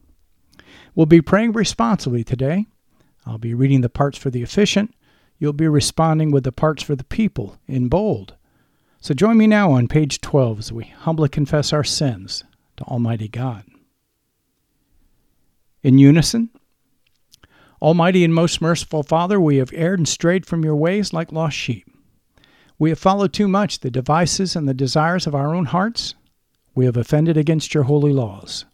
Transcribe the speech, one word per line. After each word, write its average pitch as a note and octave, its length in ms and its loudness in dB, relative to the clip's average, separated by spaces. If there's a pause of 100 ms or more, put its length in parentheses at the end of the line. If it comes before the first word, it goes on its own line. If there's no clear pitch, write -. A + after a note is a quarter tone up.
(920)
We'll E3 120 4
be E3 160 6
praying G#3+ 320 0
responsibly F#3+ 720 -2
today. C#3+ 420 -2 (640)
I'll A2+ 80 -8
be A#2 160 -6
reading C3+ 280 2
the A#2+ 80 0
parts C#3+ 280 -4
for - 120 -6
the B2 120 -6
officiant. G3+ 540 0 (420)
You'll D3 140 -2
be D#3 160 0
responding D#3 640 2
with C#3 140 2
the C3 80 -6
parts D#3 280 -2
for D3 140 -4
the C3 80 -8
people C3 540 -4 (100)
in B2+ 220 -2
bold. E3 460 -2 (680)
So - 120 -4
join G#3+ 240 2
me A3 100 6
now G#3 260 4
on B2 160 2
page D3+ 320 -2
twelve A#2 380 0
as - 120 -12
we A2+ 140 -12
humbly D#3 420 -4
confess C#3+ 460 -2
our D3+ 100 0
sins A2 600 -6 (320)
to - 80 -14
Almighty A#2 420 -4
God. A#2+ 380 -8 (2250)
In C3+ 140 6
unison, D#3+ 540 6 (1300)
"Almighty F3 420 4
and E3 100 2
most E3 280 0
merciful D#3 420 -2
Father, F3+ 380 0
we D3+ 160 4
have B2+ 160 -2
erred F3 260 -2
and D3+ 80 0
strayed F3 380 0
from E3 180 -4
your D3+ 140 0
ways F#3+ 340 -2
like E3 220 -6
lost D#3+ 240 -4
sheep. - 280 -8 (960)
We D#3 120 0
have D3+ 80 -4
followed G3 340 0
too G#3 160 0
much G3 320 -2
the C3 100 -6
devices D#3 640 -2
and D3+ 140 -2
the C3+ 40 0
desires D#3 540 0
of D3 80 -4
our C#3+ 180 -2
own F3 120 -2
hearts. F#3+ 500 -4 (580)
We B2+ 120 2
have B2 100 0
offended D3+ 400 0
against D#3 380 -2
your D3+ 100 2
holy D3 300 2
laws. G#2+ 500 -6 (100)